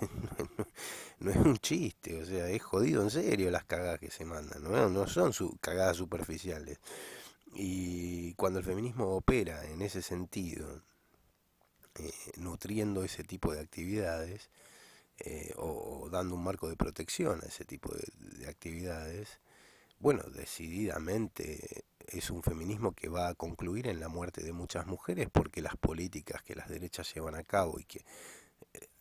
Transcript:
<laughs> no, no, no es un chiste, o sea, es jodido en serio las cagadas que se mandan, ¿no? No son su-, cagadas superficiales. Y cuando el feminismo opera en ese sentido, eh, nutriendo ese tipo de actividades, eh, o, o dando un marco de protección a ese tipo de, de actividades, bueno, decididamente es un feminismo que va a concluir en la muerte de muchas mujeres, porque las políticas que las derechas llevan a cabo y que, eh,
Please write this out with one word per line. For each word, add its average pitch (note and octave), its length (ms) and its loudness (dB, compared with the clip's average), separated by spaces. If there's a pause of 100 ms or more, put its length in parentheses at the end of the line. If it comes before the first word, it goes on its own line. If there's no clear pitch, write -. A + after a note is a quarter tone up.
<laughs> - 0 -
no, - 480 -4 (100)
no, G#2+ 80 -2 (540)
no F#2+ 100 2
es - 60 6
un C3+ 220 10
chiste, F2+ 640 -2
o E2 60 -6
sea, F2+ 220 0
es G2+ 140 0
jodido A#2 400 6
en G#2 80 4
serio A2 400 4
las F2 140 2
cagadas E2+ 360 -2
que E2 100 -10
se - 140 -10
mandan, D2+ 400 -8
¿no? G#2+ 240 6
No F#2+ 180 4
son E3+ 260 4
su-, - 280 -2
cagadas F2+ 360 4
superficiales. E2 840 -4 (720)
Y F2 800 -2
cuando F#2+ 240 4
el F#2 60 0
feminismo G#2 500 0
opera F2+ 560 4
en E2 120 -4
ese G2 200 -2
sentido, E2 800 -4 (1120)
eh, D#2+ 140 -6 (260)
nutriendo G2 680 0
ese F2+ 180 -6
tipo F2 300 -2
de D2+ 80 -4
actividades, F2 880 -2 (680)
eh, - 380 -8
o, - 480 -4
o - 60 -10
dando F2+ 240 0
un F2 80 -2
marco F#2 260 -2
de D#2+ 80 -4
protección D#2+ 640 0
a - 40 -10
ese - 180 -12
tipo - 300 -8
de, - 100 -6 (340)
de - 100 -10
actividades, E2+ 920 -6 (600)
bueno, C#3 240 6
decididamente E2 1600 -4 (240)
es E2+ 220 -4
un F2 120 -4
feminismo F#2 500 8
que - 160 -6
va F2 200 4
a F2 60 0
concluir F2 520 -2
en F2+ 140 0
la D#2+ 80 -4
muerte F2 340 -4
de D#2+ 100 -4
muchas F2 340 -2
mujeres, B2+ 440 0
porque - 320 4
las - 140 -4
políticas E2 640 -2
que - 120 -10
las E2+ 140 -8
derechas E2+ 460 -6
llevan D#2+ 200 -4
a E2 100 -6
cabo F#2 340 4
y - 60 -10
que, - 200 -14 (680)
eh, - 160 -18 (120)